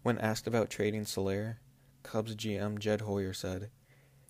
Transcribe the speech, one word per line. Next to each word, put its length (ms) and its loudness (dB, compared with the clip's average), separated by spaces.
When 160 2
asked 300 0
about 220 2
trading 340 0
Soler, 560 0
Cubs 320 -2
G 200 -2
M 220 -2
Jed 240 2
Hoyer 320 0
said, 360 -4